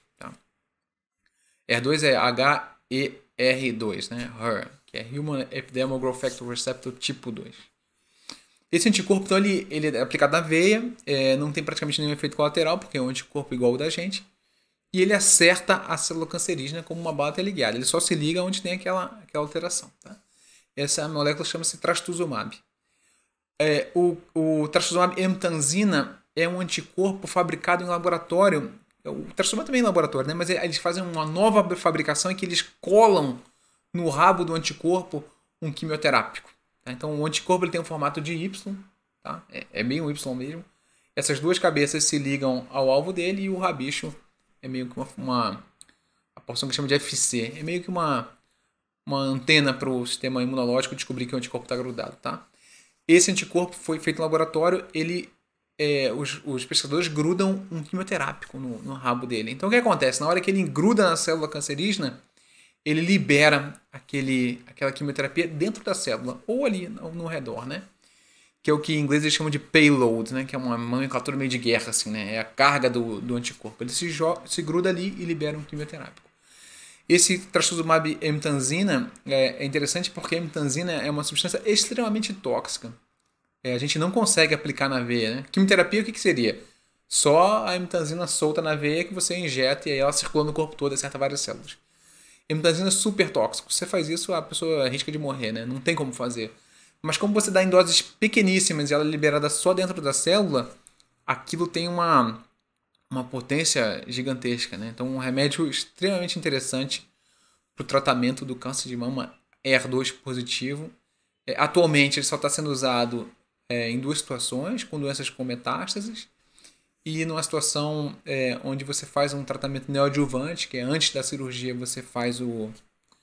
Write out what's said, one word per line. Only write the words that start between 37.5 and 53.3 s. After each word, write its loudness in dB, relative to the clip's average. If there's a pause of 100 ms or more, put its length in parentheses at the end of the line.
ele 0
tem -2
um -4
formato -4
de -6
Y, -6 (460)
tá? -10
É, -14
é -2
bem -2
um -4
Y -6
mesmo. -10 (500)
Essas 0
duas 2
cabeças 2
se 2
ligam -2
ao 2
alvo 2
dele -2
e -2
o -2
rabicho -4 (480)
é -14
meio -6
que -18
uma, -8
uma, -2 (720)
a -20
porção -6
que -4
chama -2
de 2
F 0
C. -2
É -14
meio -4
que -12
uma, 0 (800)
uma -2
antena 2
pro -2
sistema -4
imunológico 0
descobrir -6
que -8
o -2
anticorpo -8
tá -4
grudado, -8
tá? -10 (640)
Esse 8